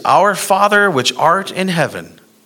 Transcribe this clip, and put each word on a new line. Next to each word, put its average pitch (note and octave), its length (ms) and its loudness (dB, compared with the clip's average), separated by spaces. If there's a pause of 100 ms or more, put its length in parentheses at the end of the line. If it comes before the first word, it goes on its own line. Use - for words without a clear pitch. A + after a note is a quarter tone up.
"Our F3+ 300 2
Father G3+ 540 2
which - 280 0
art F3+ 340 0
in F#3+ 160 -4
heaven," G#2 540 -6 (240)